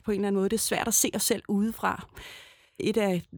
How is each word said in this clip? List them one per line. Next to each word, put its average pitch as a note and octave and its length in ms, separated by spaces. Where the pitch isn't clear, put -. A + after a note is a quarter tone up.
på A3 60
en G3+ 40
eller G3+ 120
anden G3 120
måde. F#3+ 100
Det A3 60
er A3 40
svært - 280
at A3 60
se - 220
os G3+ 80
selv G3+ 240
udefra. G3+ 600
Et G#3+ 180
af F#3+ 240